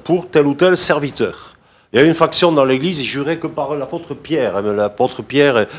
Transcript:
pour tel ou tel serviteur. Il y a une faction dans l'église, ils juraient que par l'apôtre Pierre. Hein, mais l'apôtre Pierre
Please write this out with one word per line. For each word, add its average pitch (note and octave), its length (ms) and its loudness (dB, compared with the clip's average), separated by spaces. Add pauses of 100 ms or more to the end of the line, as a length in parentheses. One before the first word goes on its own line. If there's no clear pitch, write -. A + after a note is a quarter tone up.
pour E3+ 260 -2
tel D3 160 4
ou C#3+ 80 0
tel F3+ 220 2
serviteur. C#3 800 -2 (360)
Il A2 60 2
y C3+ 40 6
a - 20 6
une D#3+ 100 4
faction E3 380 2
dans C#3+ 120 2
l'église, C#3 360 -2
ils B2 60 -6
juraient C#3 320 -4
que D#3+ 80 -8
par C#3+ 280 -6
l'apôtre D3 400 -10
Pierre. B2 420 -4
Hein, G2 60 -2
mais G#2 120 -2
l'apôtre G#2 480 -2
Pierre B2+ 440 2 (120)